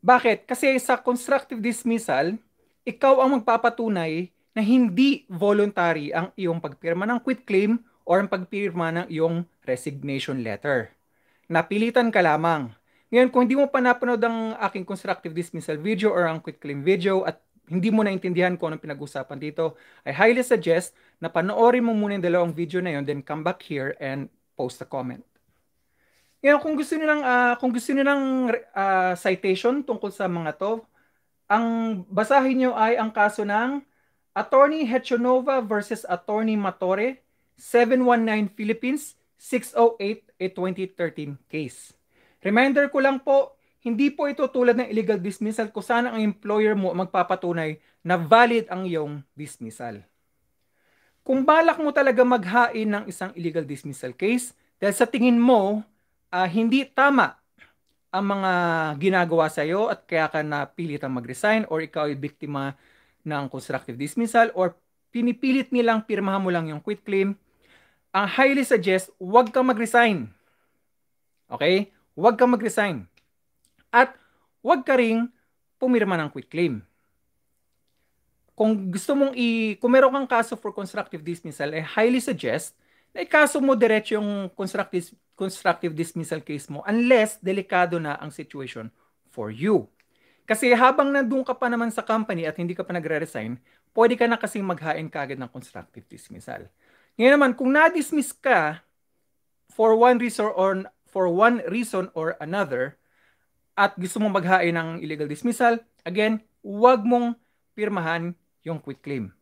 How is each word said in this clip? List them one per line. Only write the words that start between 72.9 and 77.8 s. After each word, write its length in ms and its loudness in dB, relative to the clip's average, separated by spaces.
At 240 4
huwag 240 0
ka 80 2
ring 320 2
pumirma 400 2
ng 160 -4
quit 160 -14
claim. 320 -2